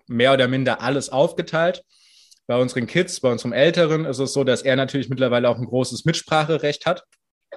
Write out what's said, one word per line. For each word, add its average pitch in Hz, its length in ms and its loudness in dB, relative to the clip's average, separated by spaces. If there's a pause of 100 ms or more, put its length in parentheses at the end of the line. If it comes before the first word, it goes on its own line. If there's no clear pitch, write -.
mehr 123 240 2
oder 131 160 4
minder 127 320 -2
alles 131 300 -2
aufgeteilt. 170 760 0 (640)
Bei 120 120 2
unseren 123 260 -2
Kids, 180 340 -2
bei 127 100 2
unserem 117 220 -4
Älteren 160 520 2
ist 131 160 -4
es 135 120 -2
so, 139 120 0
dass 123 180 0
er 131 140 2
natürlich 131 320 -2
mittlerweile 123 400 0
auch 117 100 0
ein 120 80 -6
großes 123 380 -4
Mitspracherecht 156 840 0
hat, 175 180 -2 (520)